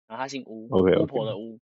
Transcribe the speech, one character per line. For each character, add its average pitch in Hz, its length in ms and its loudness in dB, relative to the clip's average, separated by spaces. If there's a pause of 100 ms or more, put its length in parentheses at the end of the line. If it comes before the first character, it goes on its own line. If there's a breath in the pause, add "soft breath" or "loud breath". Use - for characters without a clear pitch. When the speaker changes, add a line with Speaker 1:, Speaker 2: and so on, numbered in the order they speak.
Speaker 1:
然 113 100 -10
后 131 40 -6
他 135 40 -4
姓 135 200 -10
乌， 110 220 -12
Speaker 2:
OK，OK。 92 320 6
Speaker 1:
巫 107 60 2
婆 117 180 -4
的 104 140 -4
巫， 113 300 -12